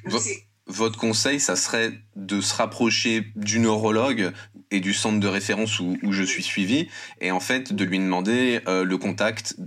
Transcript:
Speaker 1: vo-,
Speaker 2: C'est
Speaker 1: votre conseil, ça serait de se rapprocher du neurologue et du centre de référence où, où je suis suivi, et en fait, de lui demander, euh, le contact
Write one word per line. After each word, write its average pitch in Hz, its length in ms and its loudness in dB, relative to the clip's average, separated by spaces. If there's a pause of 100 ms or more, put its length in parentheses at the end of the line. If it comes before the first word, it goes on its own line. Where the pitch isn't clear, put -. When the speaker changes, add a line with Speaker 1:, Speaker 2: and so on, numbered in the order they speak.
Speaker 1:
vo-, 113 140 0
Speaker 2:
C'est 104 260 -4 (220)
Speaker 1:
votre 110 320 -2
conseil, 117 400 2
ça 95 160 2
serait 113 380 0 (220)
de 101 260 -2
se - 120 0
rapprocher 110 840 0
du 104 240 0
neurologue 110 720 2 (380)
et 101 100 0
du 98 140 0
centre 107 260 2
de 101 80 4
référence 101 520 0
où, 90 220 -2
où 101 120 2
je 98 100 2
suis 92 200 -2
suivi, 113 440 0 (320)
et 92 120 -2
en 92 100 0
fait, 131 320 -2
de 101 100 0
lui 95 140 0
demander, 104 680 2
euh, 92 180 2
le 92 120 0
contact 107 580 -2 (120)